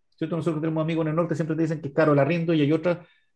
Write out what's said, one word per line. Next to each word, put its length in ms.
¿Cierto? 180
Nosotros 260
tenemos 220
amigos 220
en 60
el 40
norte, 180
siempre 220
te 80
dicen 180
que 60
es 80
caro 180
el 60
arriendo, 340
y 80
hay 100
otra, 320